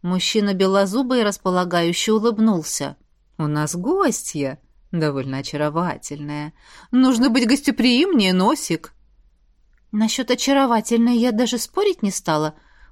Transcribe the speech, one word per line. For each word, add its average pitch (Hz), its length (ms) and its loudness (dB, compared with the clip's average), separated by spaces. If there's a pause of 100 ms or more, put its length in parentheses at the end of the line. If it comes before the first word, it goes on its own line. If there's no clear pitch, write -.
Мужчина 196 520 0
белозубый 196 680 2
располагающе 180 920 0
улыбнулся. 214 840 0 (420)
У 156 80 -2
нас 151 300 -2
гостья, 185 840 -2 (300)
довольно 139 480 -4
очаровательная. 147 1120 -6 (380)
Нужно 254 400 4
быть 240 160 2
гостеприимнее, 247 840 2
Носик. 185 640 0 (1000)
Насчёт 220 380 -2
очаровательной 240 880 2
я 240 140 2
даже 233 260 0
спорить 392 440 -2
не 202 80 0
стала, 156 440 -2 (380)